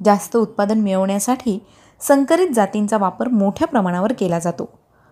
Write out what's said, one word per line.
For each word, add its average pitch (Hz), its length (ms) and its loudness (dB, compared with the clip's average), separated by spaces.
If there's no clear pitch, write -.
जास्त 202 320 2
उत्पादन 214 440 0
मिळवण्यासाठी 196 800 -2
संकरित 302 540 2
जातींचा 208 420 0
वापर 202 320 -2
मोठ्या 208 400 0
प्रमाणावर 190 440 0
केला 170 260 -2
जातो, 170 400 -6